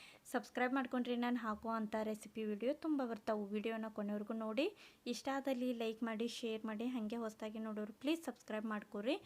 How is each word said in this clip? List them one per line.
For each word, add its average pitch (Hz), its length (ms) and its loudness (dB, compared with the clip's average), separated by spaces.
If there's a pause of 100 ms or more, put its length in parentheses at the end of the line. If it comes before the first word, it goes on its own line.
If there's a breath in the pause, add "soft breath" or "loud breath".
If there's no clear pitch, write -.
(320 loud breath)
ಸಬ್ಸ್ಕ್ರೈಬ್ 247 400 2
ಮಾಡ್ಕೊಂಡ್ರೆ 247 440 2
ನಾನು 240 200 2
ಹಾಕುವಂಥ 226 680 -2
ರೆಸಿಪಿ 214 420 -2
ವಿಡಿಯೋ 214 300 2
ತುಂಬ 294 300 2
ಬರ್ತಾವೆ. 220 400 0 (100)
ವಿಡಿಯೋನ 220 340 0
ಕೊನೆವರೆಗೂ 208 440 -2
ನೋಡಿ, 220 340 2 (400 loud breath)
ಇಷ್ಟ 240 260 -2
ಆದಲ್ಲಿ 262 400 2
ಲೈಕ್ 226 300 0
ಮಾಡಿ, 226 260 2
ಶೇರ್ 220 360 -2
ಮಾಡಿ, 220 220 0
ಹಾಗೆ 233 300 0
ಹೊಸದಾಗಿ 220 420 -4
ನೋಡೋರು 214 340 -2
ಪ್ಲೀಸ್ 330 320 2
ಸಬ್ಸ್ಕ್ರೈಬ್ 220 400 -4
ಮಾಡ್ಕೊರಿ. 214 600 0